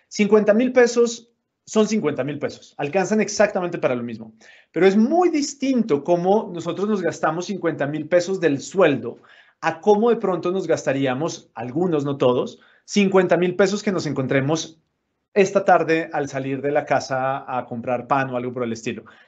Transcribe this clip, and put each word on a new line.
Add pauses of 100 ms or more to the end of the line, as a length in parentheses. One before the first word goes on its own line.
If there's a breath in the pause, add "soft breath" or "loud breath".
Cincuenta
mil
pesos (360)
son
cincuenta
mil
pesos,
alcanzan
exactamente
para
lo
mismo. (380 soft breath)
Pero
es
muy
distinto
cómo
nosotros
nos
gastamos
cincuenta
mil
pesos
del
sueldo (420 soft breath)
a
cómo
de
pronto
nos
gastaríamos,
algunos,
no
todos, (280 soft breath)
cincuenta
mil
pesos
que
nos
encontremos (520)
esta
tarde
al
salir
de
la
casa
a
comprar
pan
o
algo
por
el
estilo. (240 soft breath)